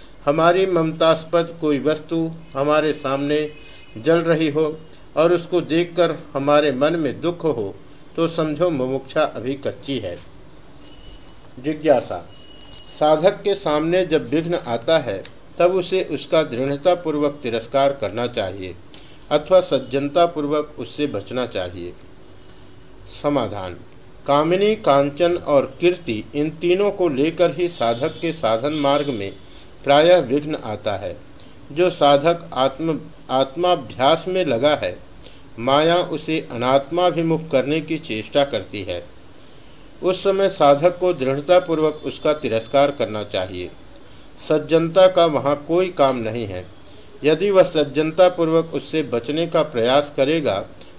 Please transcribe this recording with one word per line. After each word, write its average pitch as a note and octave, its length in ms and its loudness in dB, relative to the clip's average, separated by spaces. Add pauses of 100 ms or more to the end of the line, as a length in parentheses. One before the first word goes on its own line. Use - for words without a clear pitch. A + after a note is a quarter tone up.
(240)
हमारी E3+ 420 4
ममतास्पद D#3+ 920 0
कोई D3+ 180 0
वस्तु E3 520 -2 (240)
हमारे D3+ 380 2
सामने D3 600 -2 (460)
जल D#3 180 4
रही E3 320 2
हो D3+ 300 0 (380)
और E3 160 4
उसको E3+ 280 0
देखकर E3 560 0 (180)
हमारे D3 380 2
मन C#3+ 200 0
में C#3 280 -4
दुख E3+ 240 -4
हो, A2+ 300 -2 (420)
तो E3 120 0
समझो D#3+ 420 0
मुमुक्षा C3 520 -2
अभी B2 320 -4
कच्ची C3+ 440 -6
है। F2 200 -8 (1400)
जिज्ञासा। C#3 680 0 (640)
साधक D#3 520 2
के G3+ 120 0
सामने E3+ 520 0
जब D3 220 0
विघ्न D#3+ 260 -2
आता B2 440 0
है, A2+ 240 -4 (360)
तब F3+ 140 4
उसे F#3 320 0
उसका D#3 380 0
दृढ़तापूर्वक C#3+ 1000 -2
तिरस्कार C3+ 500 0
करना A2 340 -6
चाहिए F#2+ 500 -6 (540)
अथवा D#3 300 4
सज्जनतापूर्वक D3 1160 0
उससे B2+ 280 -6
बचना A#2+ 400 -6
चाहिए। F2+ 460 -8 (1300)
समाधान। G#2 520 -2 (520)
कामिनी, F3+ 500 2
कांचन D3 600 2
और C#3+ 440 0
कीर्ति, D#3+ 440 0 (100)
इन D3+ 160 -2
तीनों F3+ 400 0
को F#3 180 0
लेकर D#3+ 460 2
ही F3 140 -2
साधक B2 520 -2
के E3 120 -2
साधन A#2 400 0
मार्ग C#3+ 360 0
में G2+ 240 -6 (520)
प्रायः D#3 340 6
विघ्न D3 360 -2
आता G#2+ 420 -6
है। F#2 200 -8 (560)
जो E3+ 180 2
साधक D#3 640 4
आत्म, C3+ 460 -2 (300)
आत्माभ्यास C#3 960 0
में F#3 160 -2
लगा C#3 300 2
है, F#2+ 240 -4 (600)
माया D3 380 2
उसे D#3+ 540 -4
अनात्माभिमुख D#3+ 1040 0
करने C#3 280 2
की D#3 180 -6
चेष्टा A2+ 460 -2
करती G#2 380 -6
है। F2 220 -8 (1000)
उस F3+ 220 0
समय G3 240 2
साधक D3 500 4
को F3+ 140 0
दृढ़तापूर्वक D3+ 920 2
उसका D3+ 280 -2
तिरस्कार C#3 580 0
करना G#2+ 340 -4
चाहिए। F#2 460 -6 (800)
सज्जनता E3 580 4
का F#3 200 6
वहाँ C#3+ 420 0
कोई F3+ 200 2
काम C3+ 280 2
नहीं A2+ 300 -4
है। F#2 340 -12 (440)
यदि D#3+ 260 2
वह F#3 120 8
सज्जनतापूर्वक D#3+ 1120 2
उससे - 280 -2
बचने C#3+ 440 -2
का E3 160 0
प्रयास C3+ 540 0
करेगा, C3+ 500 0 (320)